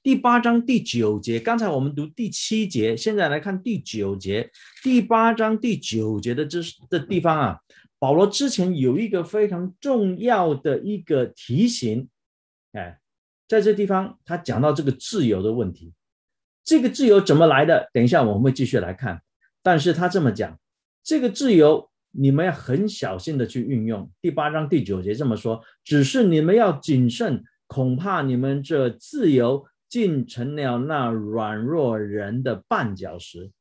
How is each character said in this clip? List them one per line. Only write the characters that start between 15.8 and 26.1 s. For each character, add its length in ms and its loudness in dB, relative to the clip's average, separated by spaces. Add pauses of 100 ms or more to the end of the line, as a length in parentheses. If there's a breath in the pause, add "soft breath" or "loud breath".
这 180 4
个 80 2
自 160 -2
由 160 8
怎 160 6
么 80 8
来 180 6
的？ 300 2
等 100 4
一 40 6
下 160 4
我 100 2
们 80 0
会 100 4
继 140 0
续 140 0
来 140 -6
看。 280 -8 (400)
但 180 4
是 140 2
他 160 0
这 100 0
么 120 2
讲， 260 -6 (460)
这 160 0
个 100 0
自 240 0
由 380 6 (180)
你 220 2
们 120 2
要 80 0
很 380 -2
小 300 -8
心 180 -6
的 80 0
去 160 -6
运 240 -2
用。 340 -6
第 120 -2
八 180 -2
章 180 -4
第 160 0
九 160 -4
节 140 -4
这 100 -6
么 140 -2
说 240 -6 (240 soft breath)
，“只 180 4
是 200 2